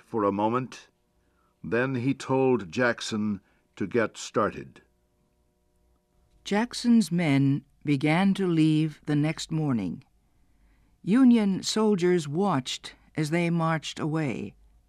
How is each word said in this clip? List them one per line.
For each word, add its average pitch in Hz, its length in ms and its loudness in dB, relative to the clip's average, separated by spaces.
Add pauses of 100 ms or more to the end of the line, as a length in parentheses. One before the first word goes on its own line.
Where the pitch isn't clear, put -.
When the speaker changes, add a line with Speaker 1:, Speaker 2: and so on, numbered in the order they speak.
Speaker 1:
for 110 200 -2
a 101 80 2
moment. 113 560 -4 (760)
Then 131 300 -2
he 127 180 -2
told 131 580 0
Jackson 107 720 -2 (360)
to 101 100 -6
get 110 320 -2
started. 87 640 -6 (1600)
Speaker 2:
Jackson's 233 680 2
men 139 520 2 (220)
began 151 500 2
to 196 120 -2
leave 156 600 2
the 151 100 0
next 151 340 -2
morning. 135 540 -4 (1000)
Union 226 600 4
soldiers 180 680 0
watched 156 680 -2 (220)
as 151 140 -4
they 170 180 0
marched 165 500 -2
away. 147 560 -6 (340)